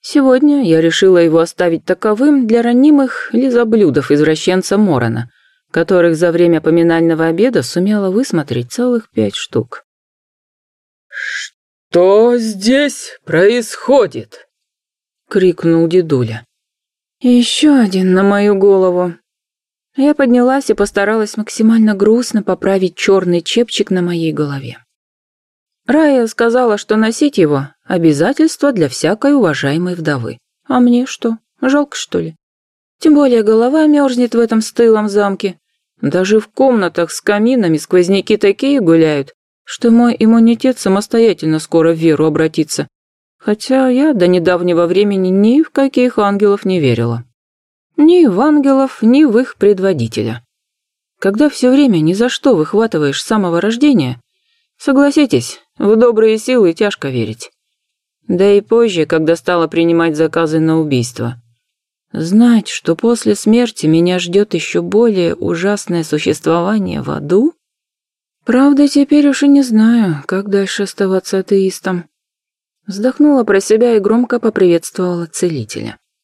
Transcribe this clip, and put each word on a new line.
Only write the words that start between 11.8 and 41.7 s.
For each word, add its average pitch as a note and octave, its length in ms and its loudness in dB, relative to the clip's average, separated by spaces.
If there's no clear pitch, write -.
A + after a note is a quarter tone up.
здесь A3+ 880 -4
происходит?» G3+ 1200 -2
крикнул E3 600 2
дедуля. C#3+ 580 -2
«Еще B3 640 2
один F#3 320 0
на F#3+ 80 2
мою G3+ 320 2
голову». F#3 640 2
Я C#4+ 160 2
поднялась B3+ 560 0
и A3 60 2
постаралась G#3 600 -2
максимально A3 600 0
грустно G#3+ 480 0
поправить F#3 500 -2
черный F3 480 0
чепчик - 480 -2
на F#3 140 -2
моей E3 280 -4
голове. C#3 460 -8
Рая C#4 380 2
сказала, A#3 520 0
что G#3+ 180 -4
носить A3+ 420 0
его – C#3+ 300 0
обязательство F#3 880 0
для E3 180 -2
всякой G#3+ 440 -2
уважаемой F3 600 -2
вдовы. D3 460 -6
А B3+ 120 -2
мне B3 260 2
что, A3+ 320 -8
жалко, C#4+ 340 -2
что - 240 -8
ли? D#3+ 160 -10
Тем D#4 140 2
более B3+ 300 2
голова A#3+ 420 2
мерзнет C4+ 480 0
в A#3 60 0
этом A3+ 220 0
стылом A3 460 2
замке. G3 520 -4
Даже F#3 380 0
в G#3+ 80 -6
комнатах G3 640 0
с - 100 -12
каминами G#3 560 0
сквозняки F#3 600 0
такие B3+ 440 0
гуляют, D#3+ 520 0
что - 280 -2
мой A#3 260 4
иммунитет A#3 640 2
самостоятельно F#3+ 800 0
скоро E3 320 0